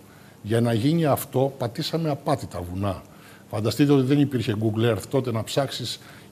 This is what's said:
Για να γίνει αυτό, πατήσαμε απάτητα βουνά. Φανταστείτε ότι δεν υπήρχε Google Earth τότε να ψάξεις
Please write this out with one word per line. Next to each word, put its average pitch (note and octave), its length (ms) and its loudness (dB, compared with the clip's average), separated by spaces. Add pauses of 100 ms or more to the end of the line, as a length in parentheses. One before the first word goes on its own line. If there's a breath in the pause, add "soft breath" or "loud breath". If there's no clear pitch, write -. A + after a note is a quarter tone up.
(420 loud breath)
Για A2+ 180 0
να A#2 120 2
γίνει D3 340 2
αυτό, C3+ 520 0
πατήσαμε D#3 520 -4
απάτητα B2+ 520 -4 (100)
βουνά. G2 300 -4 (480 loud breath)
Φανταστείτε A2 420 2
ότι C#3 140 6
δεν C#3+ 140 4
υπήρχε C3 400 0
Google A2+ 320 2
Earth G2+ 180 -2
τότε B2+ 220 0
να A2 120 -4
ψάξεις - 560 -4 (320 loud breath)